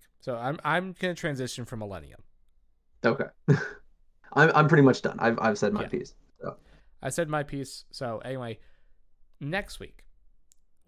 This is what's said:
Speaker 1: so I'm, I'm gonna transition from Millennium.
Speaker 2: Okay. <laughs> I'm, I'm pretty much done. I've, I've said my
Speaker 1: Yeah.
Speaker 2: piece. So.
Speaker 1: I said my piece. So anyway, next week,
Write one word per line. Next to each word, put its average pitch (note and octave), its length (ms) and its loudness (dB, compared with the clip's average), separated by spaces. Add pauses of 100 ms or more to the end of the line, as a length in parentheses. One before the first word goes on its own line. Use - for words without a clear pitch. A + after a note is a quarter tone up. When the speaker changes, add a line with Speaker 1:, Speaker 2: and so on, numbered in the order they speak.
(200)
Speaker 1:
so B2+ 160 -6
I'm, B2+ 300 -4
I'm F3 340 -2
gonna F#3 140 -2
transition C3 500 -6
from A2+ 160 -10
Millennium. E2 420 -12 (840)
Speaker 2:
Okay. - 200 2 (220)
<laughs> D3+ 60 6 (800)
I'm, C3+ 220 8
I'm D3+ 120 8
pretty D3 160 8
much B2+ 200 6
done. - 160 -4
I've, A#2 200 2
I've A2 200 2
said G#2 140 2
my G#2 100 -2
Speaker 1:
Yeah. - 60 -6
Speaker 2:
piece. - 260 -8 (260)
So. - 160 -10 (460)
Speaker 1:
I C3+ 60 -6
said D#3+ 200 -4
my D3+ 140 -4
piece. - 480 -10
So A#2 280 -8
anyway, B2 400 -8 (800)
next E3 400 -8
week, - 260 -18 (840)